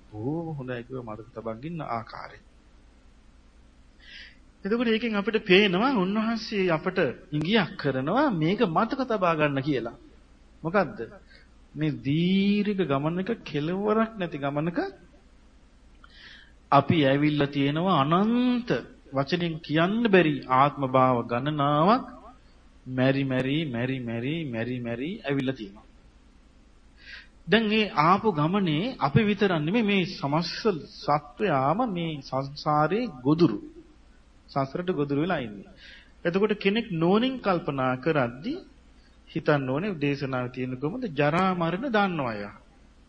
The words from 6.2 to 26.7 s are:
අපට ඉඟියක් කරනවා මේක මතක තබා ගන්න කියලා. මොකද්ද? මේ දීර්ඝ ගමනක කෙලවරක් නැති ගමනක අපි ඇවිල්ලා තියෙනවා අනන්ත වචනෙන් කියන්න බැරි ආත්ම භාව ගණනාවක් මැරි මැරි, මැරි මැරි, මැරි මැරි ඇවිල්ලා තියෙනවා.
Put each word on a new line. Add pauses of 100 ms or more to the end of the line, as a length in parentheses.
අපට (280)
ඉඟියක්
කරනවා
මේක
මතක
තබා
ගන්න
කියලා. (640)
මොකද්ද? (800)
මේ
දීර්ඝ
ගමනක (120)
කෙලවරක්
නැති
ගමනක (1900)
අපි
ඇවිල්ලා
තියෙනවා
අනන්ත (400)
වචනෙන්
කියන්න
බැරි (160)
ආත්ම
භාව
ගණනාවක් (800)
මැරි
මැරි,
මැරි
මැරි, (100)
මැරි
මැරි
ඇවිල්ලා
තියෙනවා. (1600)